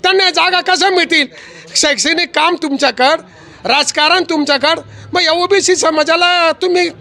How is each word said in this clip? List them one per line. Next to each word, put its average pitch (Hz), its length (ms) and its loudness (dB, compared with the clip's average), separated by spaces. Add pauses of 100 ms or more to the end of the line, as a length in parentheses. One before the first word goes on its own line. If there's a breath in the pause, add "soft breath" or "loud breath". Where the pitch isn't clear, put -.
त्यांना 381 280 2
जागा 349 300 0
कशा 370 300 0
मिळतील? 330 360 0 (500 loud breath)
शैक्षणिक 320 580 0
काम 320 280 2
तुमच्याकडं, 277 540 0 (480 loud breath)
राजकारण 302 680 0
तुमच्याकडं, 294 520 0 (300 loud breath)
मग 359 100 0
या 320 100 2
ओबीसी 359 440 2
समाजाला 330 760 2
तुम्ही 359 380 0 (100)